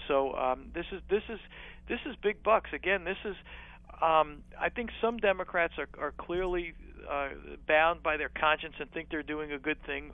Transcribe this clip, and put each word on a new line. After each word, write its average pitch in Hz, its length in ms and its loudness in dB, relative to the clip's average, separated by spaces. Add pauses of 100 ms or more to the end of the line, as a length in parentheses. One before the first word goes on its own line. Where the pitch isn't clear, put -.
So, 135 260 4
um, 135 380 0
this 170 180 -4
is, 185 200 -8
this 208 180 4
is, 220 100 -8 (500)
this 240 180 -2
is 247 160 -6
big 208 200 0
bucks. 208 300 4
Again, 180 320 0
this 190 220 -4
is, 196 100 -4 (640)
um, 156 380 6 (200)
I 170 120 0
think 233 180 -4 (140)
some 226 160 2
Democrats 185 580 2
are, 143 120 -4 (140)
are 147 100 -4
clearly, 175 600 -4 (340)
uh, 143 220 -2 (380)
bound 160 360 6
by 156 140 2
their 143 140 -2
conscience 156 500 2
and 143 120 -6
think 160 180 -6
they're 156 120 -2
doing 151 300 -4
a 143 60 -4
good 147 260 -2
thing, 147 300 -8